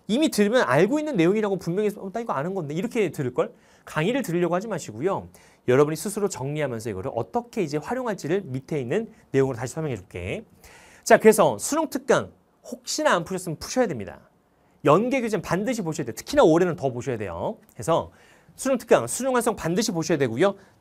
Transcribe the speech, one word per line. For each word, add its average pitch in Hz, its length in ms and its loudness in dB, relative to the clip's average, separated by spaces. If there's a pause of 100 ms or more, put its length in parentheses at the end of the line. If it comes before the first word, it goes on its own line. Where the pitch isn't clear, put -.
이미 269 240 2
들으면 233 320 2
알고 175 360 4
있는 302 180 -4
내용이라고 196 420 2
분명히, 196 380 -2
"어, 190 140 -12
나 226 100 -8
이거 233 120 -6
아는 160 220 -4
건데." 151 200 -6
이렇게 208 360 -2
들을걸? 151 420 -2 (320)
강의를 175 380 -2
들으려고 170 320 0
하지 202 140 -4
마시고요. 127 600 -6 (400)
여러분이 147 280 6
스스로 202 320 -4
정리하면서 135 600 -6
이거를 98 240 -6
어떻게 233 480 -4
이제 147 140 -4
활용할지를 202 680 -4
밑에 135 340 -6
있는 170 320 -4 (200)
내용으로 135 240 2
다시 120 180 -8
설명해 151 220 -6
줄게. 95 480 -8 (580)
자, 226 160 6
그래서 196 400 6
수능 311 320 -2
특강 156 400 0 (400)
혹시나 - 440 -2
안 170 100 0
푸셨으면 170 340 -8
푸셔야 - 300 -2
됩니다. 95 320 -10 (640)
연계 226 360 4
교재는 214 220 -2
반드시 214 400 -2
보셔야 160 220 -6
돼요. 113 100 -10
특히나 - 300 0
올해는 175 320 6
더 135 160 -2
보셔야 120 260 -6
돼요. 104 380 -6 (160)
그래서 120 380 0 (460)
수능 262 220 0
특강, 135 280 4
수능 262 280 -2
완성 240 220 0
반드시 180 360 -2
보셔야 165 260 0
되고요. 139 360 2 (260)